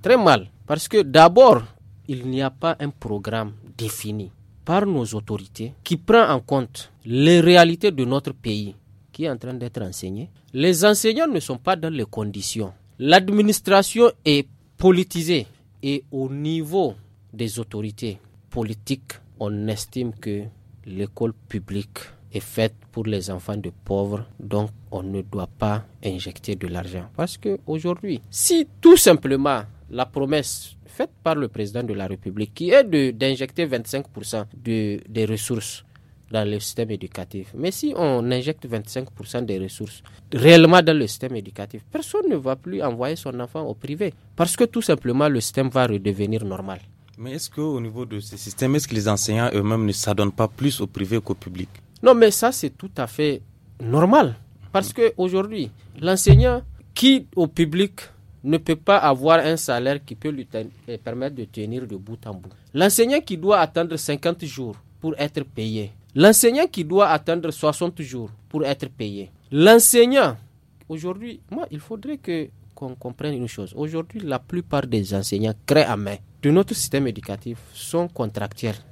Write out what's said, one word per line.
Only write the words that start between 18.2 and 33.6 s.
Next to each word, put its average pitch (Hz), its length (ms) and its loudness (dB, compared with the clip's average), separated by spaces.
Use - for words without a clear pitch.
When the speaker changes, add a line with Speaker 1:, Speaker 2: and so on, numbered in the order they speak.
Speaker 1:
politiques, 110 640 -8
on 104 280 -6
estime 110 460 -8
que 104 300 -8
l'école 101 480 -6
publique 101 500 -10
est 104 80 -6
faite 110 340 -4
pour 110 140 -8
les 98 260 -4
enfants 95 260 -8
de 92 140 -10
pauvres, 101 420 -4
donc 104 300 -4
on 92 120 -8
ne 95 180 -8
doit 95 260 -8
pas 107 260 -2
injecter 95 520 -8
de 92 120 -10
l'argent. 90 480 -10
Parce 175 220 -8
que 196 280 -6
aujourd'hui, 170 640 -6
si - 380 0
tout 339 160 12
simplement 139 680 4
la 127 160 -4
promesse 139 680 -6
faite - 260 -8
par 160 120 0
le 139 140 -4
président 107 340 -6
de 110 100 -6
la 98 140 -6
République, 98 460 -8
qui 170 180 -6
est 269 120 8
de, 147 280 2
d'injecter 135 540 -2